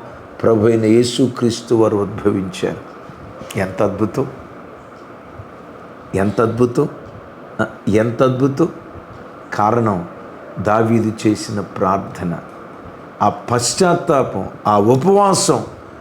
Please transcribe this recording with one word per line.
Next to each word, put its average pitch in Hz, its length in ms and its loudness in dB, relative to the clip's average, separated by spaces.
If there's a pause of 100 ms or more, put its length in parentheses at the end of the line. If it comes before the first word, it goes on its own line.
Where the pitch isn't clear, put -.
(440)
ప్రభు 113 240 4
అయిన 113 180 4
యేసుక్రీస్తు 120 920 2
వారు 107 220 4
ఉద్భవించారు. 98 800 -2 (800)
ఎంత 95 240 -2
అద్భుతం, 104 440 -2 (1900)
ఎంత 104 260 2
అద్భుతం, 120 460 2 (760)
ఆ, - 40 0 (220)
ఎంత 117 360 2
అద్భుతం! 131 440 2 (880)
కారణం 107 520 2 (540)
దావీదు 110 540 2 (140)
చేసిన 104 320 0
ప్రార్థన, 92 760 -2 (840)
ఆ 104 80 4
పశ్చాత్తాపం, 127 1160 0 (200)
ఆ 104 120 6
ఉపవాసం 151 840 4 (360)